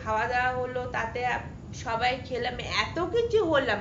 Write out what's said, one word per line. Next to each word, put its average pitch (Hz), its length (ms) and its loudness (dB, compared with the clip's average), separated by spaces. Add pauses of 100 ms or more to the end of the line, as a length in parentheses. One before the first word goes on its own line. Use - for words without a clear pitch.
খাওয়া 220 220 2
দাওয়া 247 300 2
হলো, 247 300 -2
তাতে 233 400 -2
আপ-, - 480 -6
সবাই 247 500 0
খেলাম, 240 340 -2
এত 196 420 -2
কিছু 440 440 4
হলাম। 262 360 4